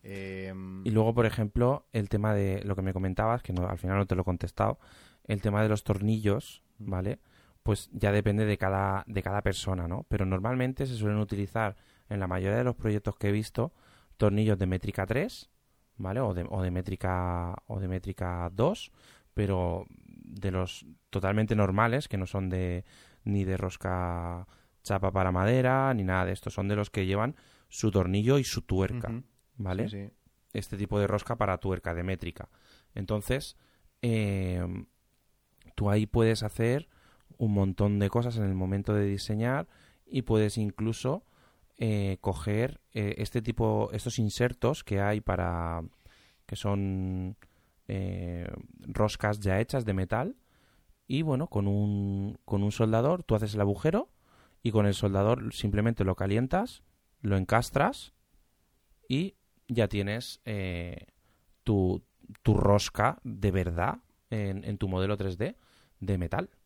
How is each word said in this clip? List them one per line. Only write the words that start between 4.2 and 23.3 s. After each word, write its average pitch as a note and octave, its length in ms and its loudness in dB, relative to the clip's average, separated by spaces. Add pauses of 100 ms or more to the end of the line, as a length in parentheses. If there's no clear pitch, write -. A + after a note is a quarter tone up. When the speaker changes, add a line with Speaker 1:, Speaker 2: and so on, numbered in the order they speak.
Speaker 2:
he - 40 0
contestado, G2 520 0 (480)
el G#2 160 -2
tema G#2+ 220 2
de G#2+ 60 2
los G#2+ 140 0
tornillos, G#2+ 760 0 (160)
Speaker 1:
Mm. G2+ 140 -10
Speaker 2:
¿vale? F#2+ 280 -4 (440)
Pues - 300 0
ya G2+ 180 2
depende G#2 340 4
de G#2 140 2
cada, G2 480 0
de G2 160 -4
cada G2+ 180 -2
persona, F#2 460 -2
¿no? G2+ 220 -6
Pero G2 160 2
normalmente B2+ 600 0
se B2+ 100 -6
suelen G#2 240 0
utilizar, G2+ 580 -2 (320)
en G#2 100 -2
la F#2 80 -2
mayoría F#2 300 0
de B2 60 2
los B2 120 2
proyectos G#2 400 -2
que G2+ 140 -2
he - 20 2
visto, G#2+ 420 -2 (440)
tornillos G#2 420 4
de F#2+ 80 2
métrica F#2 400 -2
tres, D#3+ 420 -2 (480)
¿vale? G2+ 220 -4
O G#2+ 160 0
de, F2 140 -2
o F#2+ 120 -2
de F#2 80 0
métrica, F2+ 840 -2 (120)
o G#2 120 -6
de F#2 80 -4
métrica F2+ 680 -4
dos, C3+ 380 0 (420)
pero F#2 540 0
de - 640 -10
los F#2 340 -4 (240)
totalmente G#2 460 2
normales, A2 520 2
que G2+ 100 -4
no F#2 100 -2
son F#2+ 220 -4
de, F2+ 340 -2 (400)
ni G2+ 220 2